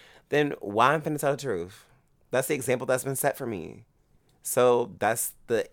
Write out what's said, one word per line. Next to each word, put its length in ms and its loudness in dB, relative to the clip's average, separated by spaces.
then 320 2
why 340 2
I'm 80 0
finna 160 -4
tell 140 0
the 100 -2
truth? 440 -6
That's 180 0
the 40 2
example 320 -2
that's 200 0
been 100 -4
set 220 0
for 100 -8
me. 380 -10
So 560 2
that's 320 0
the 260 0